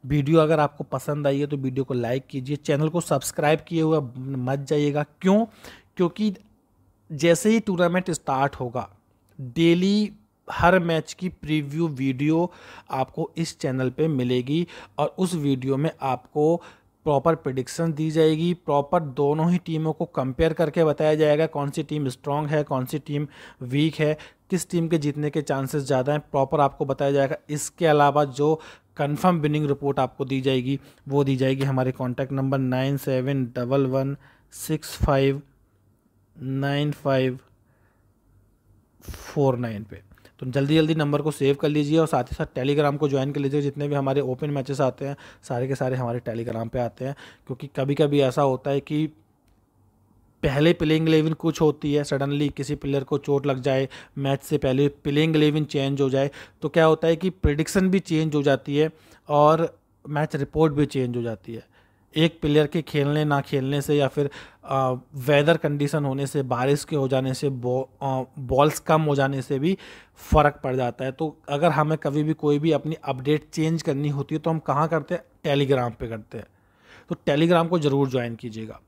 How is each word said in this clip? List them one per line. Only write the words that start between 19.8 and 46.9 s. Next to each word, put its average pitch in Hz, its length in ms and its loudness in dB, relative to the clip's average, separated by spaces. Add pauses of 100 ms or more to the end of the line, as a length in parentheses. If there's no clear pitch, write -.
को 165 120 -4
कंपेयर 151 480 0
करके 160 300 0
बताया 156 320 2
जाएगा 151 320 4
कौन 147 220 -4
सी 151 140 -4
टीम 151 260 -2
स्ट्रॉन्ग 143 400 -4
है, 151 140 0
कौन 131 220 -2
सी 147 140 -6
टीम 143 280 -6 (340)
वीक 143 340 0
है, 151 220 0 (320)
किस 175 200 -2
टीम 165 180 0
के 165 100 0
जीतने 147 320 -2
के 151 120 -4
चांसेस 139 420 -2
ज़्यादा 131 280 0
हैं, 151 100 0
प्रॉपर 139 400 0
आपको 139 240 0
बताया 139 260 0
जाएगा। 139 260 2 (120)
इसके 151 380 -2
अलावा 147 380 4
जो 147 340 0 (380)
कन्फर्म 156 420 2
विनिंग 151 280 0
रिपोर्ट 139 320 -2
आपको 131 260 -2
दी 131 160 -4
जाएगी 131 380 0 (280)
वो 139 160 2
दी 135 120 2
जाएगी 135 280 0
हमारे 131 280 0
कॉन्टैक्ट 127 400 -6
नंबर 135 260 -2
नाइन 131 400 0
सेवन 131 480 -2 (120)
डबल 131 280 0
वन 135 320 -2 (360)
सिक्स - 520 -6
फ़ाइव 139 360 2 (920)
नाइन 139 560 -2
फ़ाइव 131 480 0 (1600)
फ़ोर - 560 -2
नाइन 110 260 -6
पे। - 180 -18 (380)
तो 135 60 -10
जल्दी 139 300 0
जल्दी 160 200 4
नंबर 147 260 0
को 151 100 -2
सेव 143 240 2
कर 143 140 -2
लीजिए 147 280 0
और 160 100 4
साथ 127 160 0
ही - 120 -8
साथ 165 100 -4 (100)
Telegram 143 420 0
को 143 120 0
ज्वाइन 135 220 0
कर 147 80 -4
लीजिए। 143 220 0
जितने 143 260 -4
भी 143 80 -2
हमारे 139 260 0
ओपन 127 280 -4
मैचेस 139 320 -4
आते 131 260 -2
हैं 139 80 -8 (280)
सारे 127 240 -4
के 135 80 -2
सारे 131 200 -2
हमारे 123 240 -4
Telegram 117 500 -6
पे 127 100 -4
आते 120 260 -6